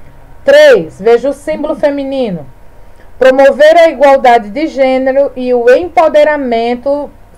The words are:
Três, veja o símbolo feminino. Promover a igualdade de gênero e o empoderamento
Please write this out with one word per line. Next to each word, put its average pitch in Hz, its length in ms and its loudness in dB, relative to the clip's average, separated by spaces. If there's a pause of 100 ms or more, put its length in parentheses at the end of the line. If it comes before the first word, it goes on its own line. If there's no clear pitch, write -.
(440)
Três, 214 560 4
veja 233 280 0
o 277 40 -4
símbolo 302 420 -8
feminino. 269 720 -6 (720)
Promover 277 600 2
a 330 100 4
igualdade 247 640 0
de 285 160 -6
gênero 262 680 -2
e 247 200 -6
o 240 160 0
empoderamento 285 1400 -2 (280)